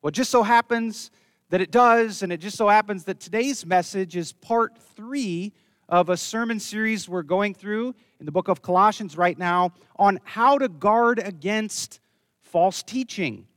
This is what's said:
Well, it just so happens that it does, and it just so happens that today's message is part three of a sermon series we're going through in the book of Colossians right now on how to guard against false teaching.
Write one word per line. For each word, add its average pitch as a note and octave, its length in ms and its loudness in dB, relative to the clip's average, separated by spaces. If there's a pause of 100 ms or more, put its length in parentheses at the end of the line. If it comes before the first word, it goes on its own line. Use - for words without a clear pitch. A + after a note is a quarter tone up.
Well, D3 80 -4
it D3+ 60 -8
just A#3+ 160 -2
so A#3+ 120 4
happens A#3 680 0 (380)
that F#3 120 0
it F#3 100 -4
does, A#3 520 4
and F3 100 -4
it D#3+ 80 -8
just G3 160 -10
so G#3+ 100 2
happens G#3 380 2
that F3+ 160 -8
today's A#3 440 -4
message F3+ 520 -2
is E3+ 160 -6
part A#3 440 -2 (200)
three G#3 560 -6 (340)
of F3 220 2
a F3 80 0
sermon A3+ 420 -6
series G#3+ 480 -4
we're F3 160 -6
going F#3+ 300 0
through A3 420 -6 (240)
in D3+ 60 -16
the D3+ 80 -10
book F#3 160 0
of F3+ 120 0
Colossians F#3 560 2
right F3 200 0
now F3+ 340 0 (240)
on G3+ 280 4
how C4+ 340 2
to C4+ 100 0
guard G#3+ 520 2
against G3 800 -6 (400)
false F3+ 420 0
teaching. E3 640 -6 (120)